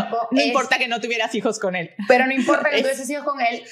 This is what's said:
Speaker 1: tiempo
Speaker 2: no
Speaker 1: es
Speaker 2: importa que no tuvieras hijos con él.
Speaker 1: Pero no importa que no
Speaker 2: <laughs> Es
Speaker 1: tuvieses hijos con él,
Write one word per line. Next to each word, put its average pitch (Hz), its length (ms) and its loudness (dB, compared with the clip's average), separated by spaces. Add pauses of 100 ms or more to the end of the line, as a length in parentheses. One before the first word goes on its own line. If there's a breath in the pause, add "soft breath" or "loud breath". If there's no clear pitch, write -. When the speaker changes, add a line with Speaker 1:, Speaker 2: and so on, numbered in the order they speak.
Speaker 1:
tiempo - 140 -4 (140)
Speaker 2:
no 262 100 2
Speaker 1:
es 285 60 2
Speaker 2:
importa 254 320 2
que 254 80 0
no 233 140 -4
tuvieras 233 340 -2
hijos 208 240 -2
con 185 160 -2
él. 170 160 -4 (160)
Speaker 1:
Pero 254 200 6
no 262 60 0
importa 285 380 2
que - 60 0
no - 0 -
Speaker 2:
<laughs> - 0 -
Es 226 80 2
Speaker 1:
tuvieses 262 260 -2
hijos 285 140 -4
con 285 160 -4
él, 240 320 -2